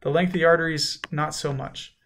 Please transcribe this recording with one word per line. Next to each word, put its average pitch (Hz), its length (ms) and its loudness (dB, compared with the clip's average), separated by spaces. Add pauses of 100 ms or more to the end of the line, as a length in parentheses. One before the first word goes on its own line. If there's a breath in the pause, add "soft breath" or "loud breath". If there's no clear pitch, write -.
The 131 80 -2
length 175 200 2
of 180 40 -10
the 165 100 2
arteries, 165 560 2 (100)
not 151 240 -2
so 143 180 -4
much. - 540 -10